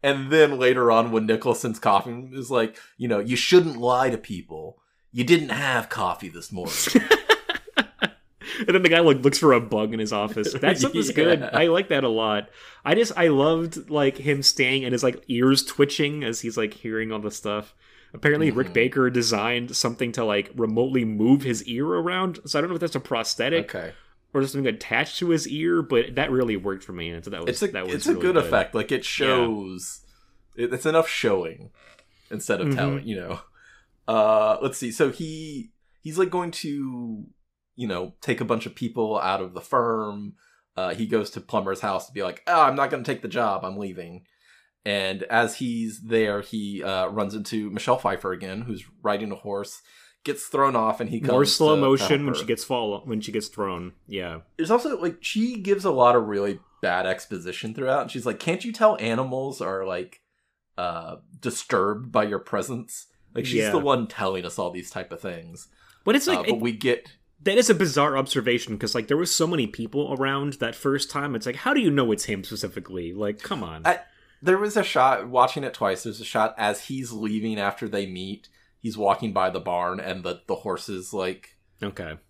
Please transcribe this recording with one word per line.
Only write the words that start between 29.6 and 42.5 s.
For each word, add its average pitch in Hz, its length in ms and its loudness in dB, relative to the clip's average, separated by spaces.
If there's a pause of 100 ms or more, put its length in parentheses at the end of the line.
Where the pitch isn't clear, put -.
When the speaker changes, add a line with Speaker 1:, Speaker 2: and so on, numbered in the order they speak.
Speaker 1:
it, 120 180 -4
it's 131 120 -8
enough 160 240 4
showing 90 600 -2 (600)
instead 190 300 -2
of 160 60 0
Speaker 2:
Mm-hmm. 135 100 0
Speaker 1:
telling, 139 300 -2
you 107 100 -6
know. 87 220 -10 (680)
Uh, 107 540 4
let's 127 160 -4
see. 120 140 -6
So 139 200 2
he, 156 600 -10 (300)
he's, 156 160 -8
like, 185 120 2
going 175 220 -2
to, 127 720 -8 (500)
you 123 120 -6
know, 92 340 -6
take 120 180 -2
a 120 60 -2
bunch 113 200 -2
of - 100 -12
people 110 440 -2
out 95 220 -2
of 90 120 -8
the 87 80 -10
firm. 110 720 -2 (440)
Uh, 92 160 -2
he 107 140 -4
goes 107 240 0
to - 100 -12
Plummer's 98 400 -4
house 95 260 -4
to 131 60 -20
be 101 100 -6
like, 90 240 -8
"Oh, 165 140 4